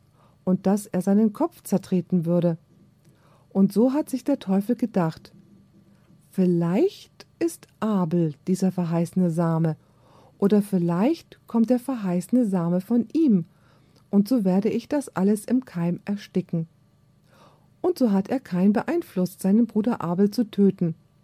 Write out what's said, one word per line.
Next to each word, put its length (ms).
und 240
dass 180
er 160
seinen 300
Kopf 320
zertreten 600
würde. 320
Und 240
so 200
hat 160
sich 140
der 160
Teufel 380
gedacht: 560
„Vielleicht 960
ist 260
Abel 540
dieser 240
verheißene 640
Same, 440
oder 240
vielleicht 840
kommt 200
der 120
verheißene 680
Same 340
von 320
ihm, 340
und 200
so 160
werde 240
ich 200
das 200
alles 360
im 200
Keim 400
ersticken.“ 640
Und 180
so 140
hat 160
er 100
Kain 340
beeinflusst, 720
seinen 240
Bruder 340
Abel 300
zu 140
töten. 500